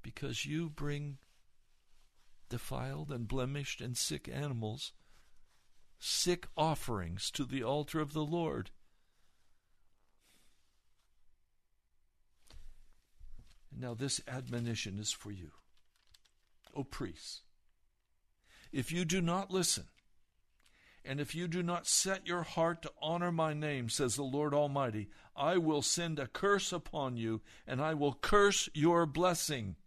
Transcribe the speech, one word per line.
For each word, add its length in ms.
Because 420
you 240
bring 500
defiled 640
and 160
blemished 520
and 160
sick 320
animals, 640
sick 560
offerings 760
to 140
the 180
altar 380
of 120
the 120
Lord. 480
Now 240
this 320
admonition 720
is 140
for 180
you. 220
O 80
priests, 600
if 180
you 140
do 180
not 300
listen, 360
and 160
if 120
you 140
do 160
not 240
set 400
your 160
heart 400
to 180
honor 300
my 240
name, 340
says 280
the 80
Lord 280
Almighty, 580
I 220
will 240
send 360
a 80
curse 460
upon 440
you, 240
and 120
I 140
will 200
curse 600
your 320
blessing. 680